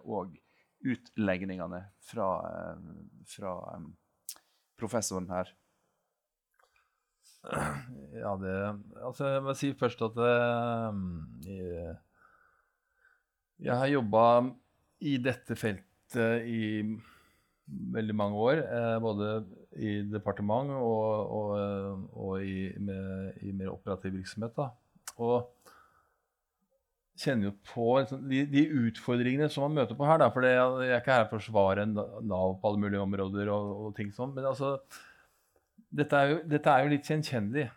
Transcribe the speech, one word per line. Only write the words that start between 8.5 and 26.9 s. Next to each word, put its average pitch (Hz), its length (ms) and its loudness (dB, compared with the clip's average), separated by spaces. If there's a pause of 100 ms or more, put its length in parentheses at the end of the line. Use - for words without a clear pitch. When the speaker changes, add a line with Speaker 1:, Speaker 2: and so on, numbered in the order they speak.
Speaker 2:
altså, 123 300 -8
jeg 135 160 0
må 135 120 -2
si 139 180 -2
først 123 300 -2
at, 113 160 -2
eh, 117 800 2 (440)
jeg, 87 520 -8 (1700)
jeg 123 180 0
har 135 100 2
jobbet 120 640 6 (520)
i 147 140 0
dette 123 400 -2
feltet 113 880 -2
i 110 380 -2 (840)
veldig 120 480 -4
mange 104 200 0
år, 127 280 4
eh, 117 340 0
både 107 320 0 (440)
i 110 160 -2 (120)
departement 104 720 -2
og, 110 580 0
og, 107 220 -2
eh, 98 600 -4
og 98 300 -4
i, 95 160 -4 (180)
med, 95 680 -6
i 98 100 -6
mer 95 180 -4
operativ 95 460 -6
virksomhet, 104 400 -8
da. 139 140 -2 (440)
Og 120 320 0 (1700)